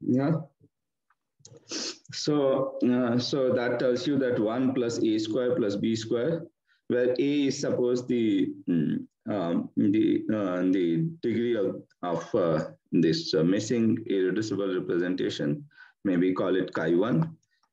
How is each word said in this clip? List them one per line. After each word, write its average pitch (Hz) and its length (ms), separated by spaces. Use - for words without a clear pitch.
yeah? 139 320
So, 135 720
uh, 123 340
so 127 360
that 120 260
tells 123 260
you 143 140
that 123 200
one 120 340
plus 120 280
A 110 160
square 123 380
plus 101 200
B 110 200
square, 120 480
where 123 280
A 143 300
is 131 120
suppose 123 460
the, 110 480
mm, 85 380
um, 87 500
the, 107 540
uh, 92 300
the 82 380
degree 117 340
of, 98 260
of, 85 320
uh, 82 300
this, 82 420
uh, 78 100
missing 110 540
irreducible 95 720
representation, 90 840
maybe 92 300
call 92 220
it 92 180
chi 85 200
one, 127 420